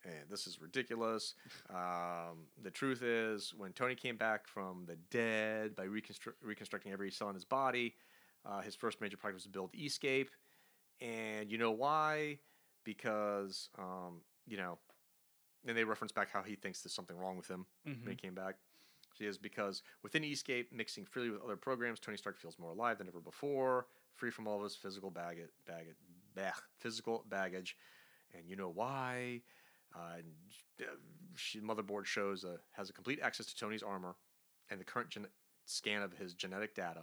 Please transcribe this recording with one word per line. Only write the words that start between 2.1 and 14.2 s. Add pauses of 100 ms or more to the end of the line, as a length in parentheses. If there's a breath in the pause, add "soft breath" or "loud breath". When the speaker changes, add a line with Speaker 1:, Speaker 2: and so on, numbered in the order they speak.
Speaker 1:
the
truth
is,
when
Tony
came
back
from
the (140)
dead
by
reconstru-, (100)
reconstructing
every
cell
in
his
body, (520 loud breath)
uh,
his
first
major
project
was
to
build
Escape. (720 soft breath)
And
you
know
why? (460 soft breath)
Because, (100)
um, (240)